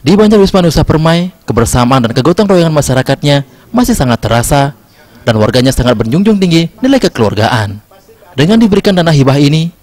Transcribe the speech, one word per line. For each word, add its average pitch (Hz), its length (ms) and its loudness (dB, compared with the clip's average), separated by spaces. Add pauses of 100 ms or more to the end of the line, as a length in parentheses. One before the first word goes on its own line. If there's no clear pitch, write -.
Di 151 160 2
Banjar 214 240 4
Wisma 190 160 0
Nusa 160 240 0
Permai, 165 480 0 (160)
kebersamaan 120 560 0
dan 113 80 -4
kegotong 170 400 0
royongan 165 240 2
masyarakatnya 139 720 -2 (240)
masih 240 240 0
sangat 123 240 -2
terasa, 139 560 -2 (480)
dan 113 160 -2
warganya 127 320 0
sangat 123 240 0
menjunjung 156 400 0
tinggi 165 320 0 (160)
nilai 262 160 2
kekeluargaan. 107 800 -2 (560)
Dengan 190 240 2
diberikan 202 320 2
dana 170 240 0
hibah 135 240 2
ini 160 320 0 (120)